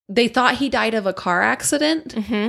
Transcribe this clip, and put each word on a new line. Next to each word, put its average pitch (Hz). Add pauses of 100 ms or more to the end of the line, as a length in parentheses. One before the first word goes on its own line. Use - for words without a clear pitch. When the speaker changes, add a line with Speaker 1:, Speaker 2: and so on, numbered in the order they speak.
Speaker 1:
they 220
thought 247
he 277
died 226
of 202
a 190
car 185
accident. 294
Speaker 2:
Mm-hmm. 220 (140)